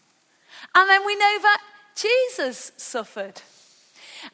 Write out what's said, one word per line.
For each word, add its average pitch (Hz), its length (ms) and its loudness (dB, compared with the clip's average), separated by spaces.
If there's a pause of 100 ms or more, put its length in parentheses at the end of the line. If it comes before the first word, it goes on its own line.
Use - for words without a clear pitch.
(760)
And 381 140 6
then 392 160 6
we 415 100 -2
know 415 260 2
that 415 200 4 (340)
Jesus 453 800 -2
suffered. 202 680 -10 (920)